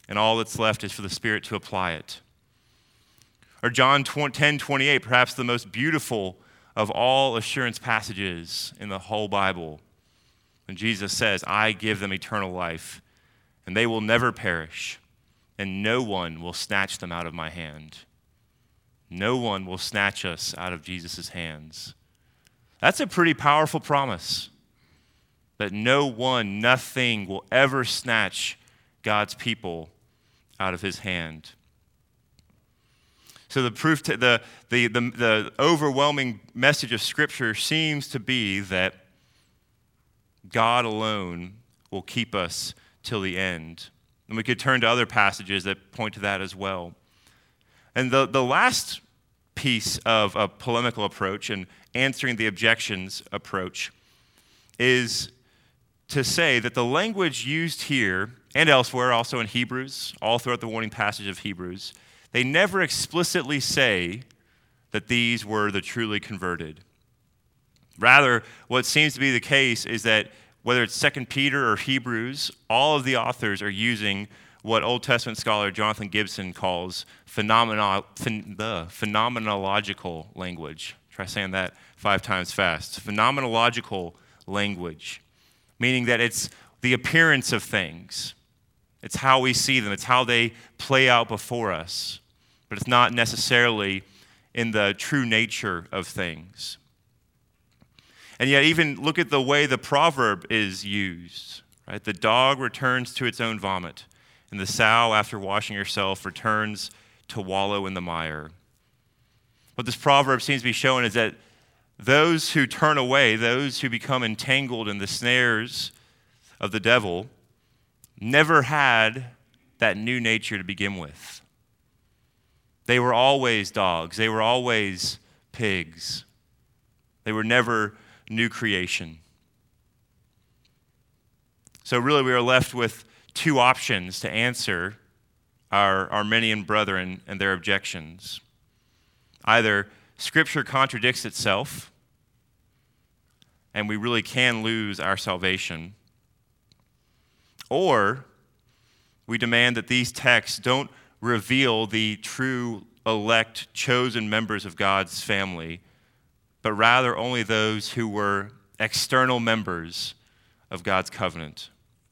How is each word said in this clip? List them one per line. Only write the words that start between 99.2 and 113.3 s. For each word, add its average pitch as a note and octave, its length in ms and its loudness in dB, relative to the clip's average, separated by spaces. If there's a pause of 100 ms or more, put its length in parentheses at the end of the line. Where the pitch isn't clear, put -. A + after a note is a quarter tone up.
the D3 100 4
way C#3+ 280 4
the B2+ 100 2
proverb C3+ 720 2
is G2 340 -2
used, F#2+ 800 -8 (260)
right? G2 160 -12
"The G#2+ 80 -4
dog B2 480 2
returns B2+ 540 -2
to C3+ 120 -4
its A#2 140 -4
own A2+ 200 -4
vomit, F#2 460 -6 (440)
and G#2 100 -8
the F#2+ 60 -2
sow, A2+ 480 4
after G#2+ 240 2
washing G2+ 380 -4
herself, G2 500 -4
returns G#2+ 640 -2 (380)
to - 120 -10
wallow G2 460 0
in F#2+ 80 -6
the F2+ 80 -6
mire." D#2+ 480 -8 (1300)
What A#2+ 100 -8
this A#2 100 -4
proverb C3+ 460 6
seems C3+ 200 0
to A#2 40 -12
be B2 60 2
showing B2+ 340 2
is G#2 80 -2
that A2 220 0 (640)
those D#3 540 4
who D3 120 4
turn D3+ 320 2
away, B2+ 380 4